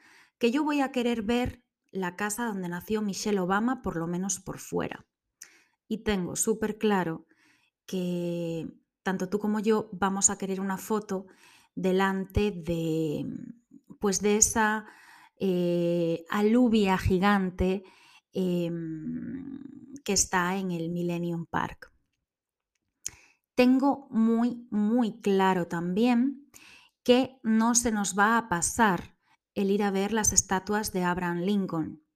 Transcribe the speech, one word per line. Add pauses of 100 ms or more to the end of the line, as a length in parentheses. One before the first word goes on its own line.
(380)
que
yo
voy
a
querer
ver (260)
la
casa
donde
nació
Michelle
Obama,
por
lo
menos
por
fuera. (800)
Y
tengo
súper
claro (580)
que (360)
tanto
tú
como
yo
vamos
a
querer
una
foto (480)
delante
de, (760)
pues,
de
esa, (540)
eh,
alubia
gigante, (500)
em, (400)
que
está
en
el
Millennium
Park. (1700)
Tengo
muy,
muy
claro
también (540)
que
no
se
nos
va
a
pasar (360)
el
ir
a
ver
las
estatuas
de
Abraham
Lincoln. (140)